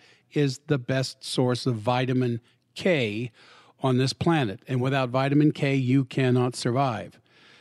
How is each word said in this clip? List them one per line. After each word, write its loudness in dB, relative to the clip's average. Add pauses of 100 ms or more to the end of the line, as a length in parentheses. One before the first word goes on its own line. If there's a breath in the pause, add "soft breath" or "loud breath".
(340 soft breath)
is 0
the 0
best -4
source 0
of 0
vitamin 0 (320)
K -2 (500 soft breath)
on 2
this 0
planet. 0
And -2
without 0
vitamin 2
K, -2
you 2
cannot 0
survive. -4 (400 soft breath)